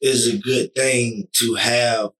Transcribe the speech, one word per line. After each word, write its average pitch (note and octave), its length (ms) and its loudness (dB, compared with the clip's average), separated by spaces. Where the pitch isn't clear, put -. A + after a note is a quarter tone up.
is B2 260 2
a G#2+ 100 0
good B2 380 -2
thing B2 580 0
to A2+ 220 0
have A#2 540 0